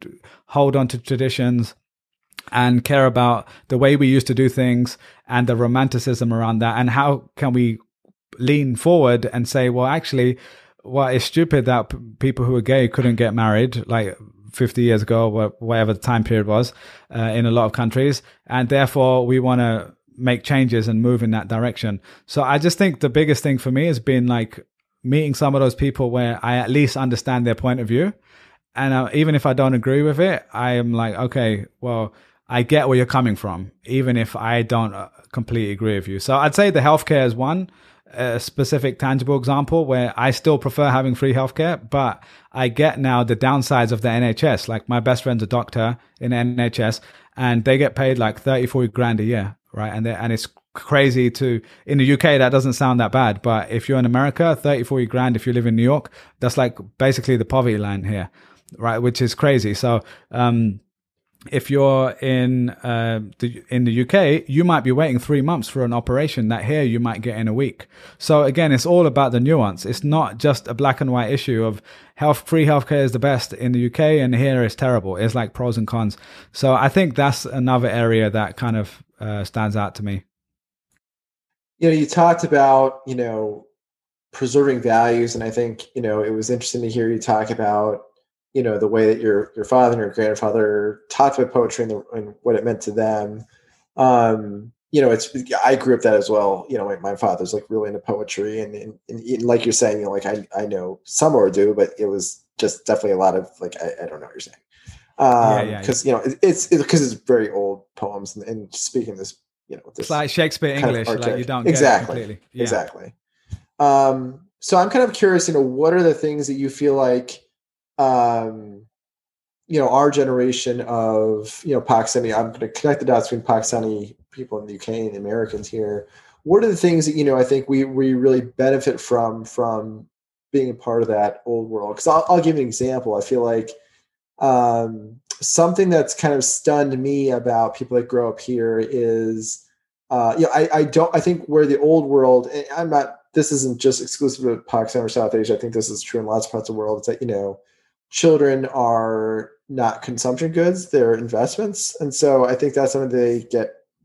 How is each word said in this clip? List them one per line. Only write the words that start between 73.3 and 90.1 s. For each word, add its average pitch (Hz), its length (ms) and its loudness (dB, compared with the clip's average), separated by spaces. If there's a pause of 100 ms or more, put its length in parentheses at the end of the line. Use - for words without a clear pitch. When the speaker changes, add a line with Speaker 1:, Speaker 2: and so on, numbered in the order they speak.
Speaker 1:
in 123 180 -2
the 123 80 2
U 120 100 0
K 151 300 2
and 127 160 2
here 131 280 2
is 107 120 -2
terrible. 104 400 0
It's, 110 200 -2
like, 117 180 -4
pros 123 240 -2
and 110 100 -4
cons. 110 300 -4 (340)
So 131 220 0
I 131 160 2
think 175 260 0
that's 139 300 0
another 123 420 0
area 113 420 2
that 104 280 -4
kind 117 180 -4
of, - 280 -6 (160)
uh, 104 240 -8
stands 107 320 -4
out 101 200 -4
to 104 80 -10
me. 98 200 -6 (1500)
Speaker 2:
You 165 120 4
know, 160 60 4
you 151 120 2
talked 170 360 4
about, 135 600 4
you 131 100 -8
know, 110 520 -6 (640)
preserving 131 480 2
values, 117 540 2
and 113 80 -6
I 110 80 -6
think, 117 320 -4 (120)
you 127 60 -6
know, 107 220 -2
it 107 80 -4
was 110 180 -4
interesting 120 320 -4
to 117 80 -4
hear 113 200 -2
you 113 100 -2
talk 110 320 -2
about, 107 500 -2 (520)
you 131 100 0
know, 107 160 0
the 107 80 0
way 110 260 4
that 113 80 -2
your, 104 340 0
your 107 100 -8
father 123 280 4
and 113 80 -2
your 101 80 -4
grandfather 107 920 -2 (100)